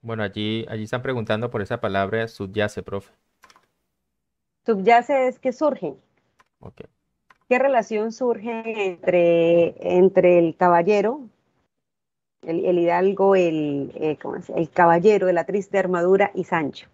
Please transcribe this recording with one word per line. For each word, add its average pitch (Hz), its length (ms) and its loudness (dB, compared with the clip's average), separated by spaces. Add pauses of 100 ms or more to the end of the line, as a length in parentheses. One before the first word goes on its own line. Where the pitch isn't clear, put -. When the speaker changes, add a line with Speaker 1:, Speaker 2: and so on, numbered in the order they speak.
Speaker 1:
Bueno, 113 220 -8
allí, 107 440 -6
allí 110 180 -10
están 123 180 -8
preguntando 117 480 -4
por 110 100 -6
esa 107 180 -6
palabra 101 480 -2
subyace, 104 540 -6
profe. - 320 -12 (1500)
Speaker 2:
Subyace 233 640 2
es 254 100 -6
que 254 160 -4
surge. 247 420 -4 (640)
Speaker 1:
Ok. - 220 -20 (680)
Speaker 2:
¿Qué 247 120 2
relación 226 520 0
surge 226 760 -6
entre, 170 1080 2
entre 180 440 6
el 165 180 0
caballero, 202 640 2 (1200)
el, 165 240 -4
el 180 140 2
hidalgo, 185 560 2
el, 151 580 -2
eh, 151 260 -4
¿cómo - 180 -10
es? 180 120 -16
El 165 220 -4
caballero 180 560 4
de 180 60 2
la 165 120 0
triste 196 320 -4
armadura 185 560 0
y 180 120 -6
Sancho? 160 480 -6